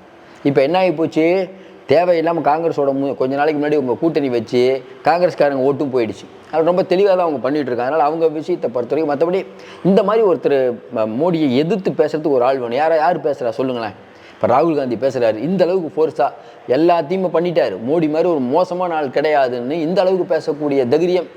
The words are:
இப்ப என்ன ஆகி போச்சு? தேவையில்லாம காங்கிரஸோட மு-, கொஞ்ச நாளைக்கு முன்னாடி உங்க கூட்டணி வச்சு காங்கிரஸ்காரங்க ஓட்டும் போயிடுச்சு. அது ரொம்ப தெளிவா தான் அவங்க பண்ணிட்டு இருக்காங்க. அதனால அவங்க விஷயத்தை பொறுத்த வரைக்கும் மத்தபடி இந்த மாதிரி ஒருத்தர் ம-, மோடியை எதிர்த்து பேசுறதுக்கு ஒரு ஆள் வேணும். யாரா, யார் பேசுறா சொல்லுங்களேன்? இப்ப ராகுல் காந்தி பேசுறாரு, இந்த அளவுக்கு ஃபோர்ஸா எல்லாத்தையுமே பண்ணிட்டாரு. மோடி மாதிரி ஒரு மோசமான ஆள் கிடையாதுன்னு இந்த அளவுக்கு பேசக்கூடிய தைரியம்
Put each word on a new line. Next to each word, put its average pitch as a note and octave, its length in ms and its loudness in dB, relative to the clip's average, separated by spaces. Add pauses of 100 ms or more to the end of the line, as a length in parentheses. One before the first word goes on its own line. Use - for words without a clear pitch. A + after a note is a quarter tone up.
(420)
இப்ப C#3 200 2
என்ன D#3+ 160 2
ஆகி F#3 140 2
போச்சு? E3 560 0 (400)
தேவையில்லாம E3 540 2
காங்கிரஸோட D3 500 0
மு-, C#3 220 -2
கொஞ்ச C3 220 -2
நாளைக்கு D3 300 0
முன்னாடி D3+ 100 2
உங்க B2+ 180 0
கூட்டணி D#3 340 0
வச்சு B2 540 0 (220)
காங்கிரஸ்காரங்க D3 640 2
ஓட்டும் C3+ 260 -2
போயிடுச்சு. A2 300 -2 (260)
அது D#3+ 140 0
ரொம்ப F3+ 180 2
தெளிவா F#3 220 0
தான் F#3 140 2
அவங்க E3 200 -2
பண்ணிட்டு C3+ 280 -4
இருக்காங்க. B2 280 -4
அதனால D#3+ 80 2
அவங்க D#3+ 260 0
விஷயத்தை D#3 420 -6
பொறுத்த A#2+ 240 -4
வரைக்கும் D#3 400 0
மத்தபடி F#3+ 120 -4 (380)
இந்த F#3+ 180 4
மாதிரி A3 240 2
ஒருத்தர் C3+ 480 2 (220)
ம-, A2 260 -2
மோடியை D#3 340 0
எதிர்த்து F3 340 0
பேசுறதுக்கு D3+ 400 0
ஒரு B2+ 140 4
ஆள் C3+ 140 2
வேணும். A#2 180 -4
யாரா, D#3+ 180 2
யார் D#3+ 280 0
பேசுறா C3+ 260 -2
சொல்லுங்களேன்? A#2 640 -6 (320)
இப்ப A#2+ 140 4
ராகுல் D#3+ 200 2
காந்தி B2+ 200 -2
பேசுறாரு, A#2 400 0
இந்த F3 280 0
அளவுக்கு E3+ 320 0
ஃபோர்ஸா D3+ 340 0 (380)
எல்லாத்தையுமே E3+ 680 0
பண்ணிட்டாரு. D#3+ 420 0 (120)
மோடி D#3 220 0
மாதிரி D#3+ 180 0
ஒரு D#3+ 120 0
மோசமான F3 540 -2
ஆள் D3+ 140 -2
கிடையாதுன்னு C3 640 0
இந்த E3+ 300 -2
அளவுக்கு F#3 340 0
பேசக்கூடிய D3 540 -2
தைரியம் E3+ 380 0 (100)